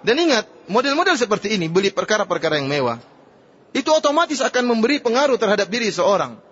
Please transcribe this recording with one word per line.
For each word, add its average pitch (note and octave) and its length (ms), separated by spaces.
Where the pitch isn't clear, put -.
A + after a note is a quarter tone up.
Dan G#3+ 160
ingat, D4+ 320
model-model C#4+ 480
seperti G#3 400
ini, D#3+ 80
beli F#3+ 240
perkara-perkara F3+ 640
yang C#3 160
mewah, B2+ 240
itu C#4 160
otomatis D#4 480
akan B3 240
memberi A#3+ 400
pengaruh B3+ 320
terhadap G3+ 320
diri A3 240
seorang. D#3+ 480